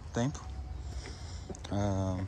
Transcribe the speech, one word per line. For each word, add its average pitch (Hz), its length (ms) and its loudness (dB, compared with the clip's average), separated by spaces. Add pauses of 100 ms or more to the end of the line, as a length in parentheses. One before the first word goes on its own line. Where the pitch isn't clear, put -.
(120)
tempo. 127 320 2 (1300)
Ah, 95 580 4